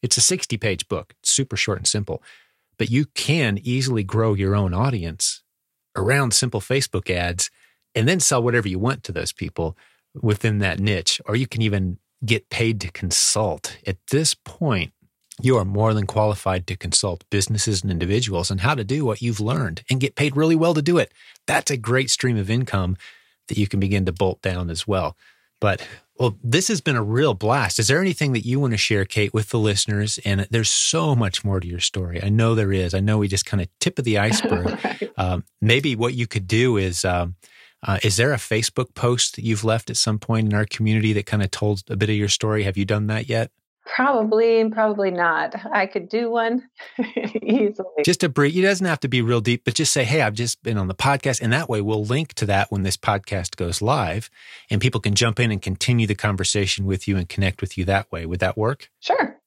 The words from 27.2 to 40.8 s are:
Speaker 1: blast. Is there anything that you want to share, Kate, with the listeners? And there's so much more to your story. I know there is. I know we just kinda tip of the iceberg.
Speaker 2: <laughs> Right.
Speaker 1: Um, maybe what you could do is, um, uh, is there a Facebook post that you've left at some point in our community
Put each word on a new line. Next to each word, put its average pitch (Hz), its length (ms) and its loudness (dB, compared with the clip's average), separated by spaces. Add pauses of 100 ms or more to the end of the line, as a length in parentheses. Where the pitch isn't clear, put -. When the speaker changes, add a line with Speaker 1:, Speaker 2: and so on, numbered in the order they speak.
Speaker 1:
blast. 107 460 0
Is 107 100 2
there 143 140 4
anything 156 300 0
that 117 120 -2
you 127 160 0
want 131 120 2
to 104 60 0
share, 101 280 0
Kate, 104 260 0
with 110 160 0
the 120 100 -2
listeners? 104 680 0
And 98 240 0
there's 113 200 2
so 156 460 2
much 104 260 0
more 98 160 0
to 90 80 -4
your 87 140 -6
story. 87 420 -4
I 101 60 0
know 113 260 4
there 104 180 2
is. 92 200 0
I 95 80 0
know 107 180 2
we 101 100 2
just 95 180 -2
kinda 92 200 -2 (120)
tip - 200 -2
of 135 60 -4
the 107 140 2
iceberg. 101 640 0
Speaker 2:
<laughs> - 0 -
Right. - 320 -6
Speaker 1:
Um, 90 280 -2 (180)
maybe 123 340 2
what 120 180 0
you 120 120 -2
could 98 200 -4
do 117 300 4
is, 95 280 0
um, 87 320 0 (460)
uh, 98 200 -2
is 98 140 2
there 127 160 4
a 131 40 0
Facebook - 580 -2
post - 420 0
that 113 80 -10
you've 113 200 0
left 110 260 0
at 117 60 -4
some 107 220 0
point 110 280 0
in 104 80 2
our 107 120 2
community 107 480 2